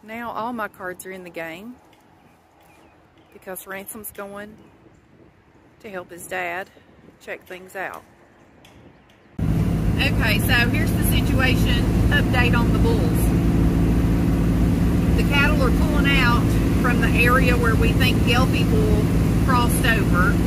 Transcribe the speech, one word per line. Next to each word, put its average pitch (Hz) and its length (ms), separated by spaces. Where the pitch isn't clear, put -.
Now 226 260
all 233 220
my 214 160
cards 185 380
are 185 40
in 185 140
the 175 60
game 170 440
because 185 340
Ransom's 196 460
going 202 440
to 226 80
help 185 220
his 180 160
dad 180 420
check - 240
things 185 280
out. 160 280
Okay, - 1000
so - 140
here's - 240
the - 120
situation, - 760
update - 440
on 226 200
the - 40
bulls. - 220
The - 60
cattle 277 300
are 247 80
pulling 269 360
out 254 360
from - 180
the - 80
area 254 480
where 226 180
we - 180
think - 320
Gelpy - 440
Bull - 760
crossed 240 400
over. 185 480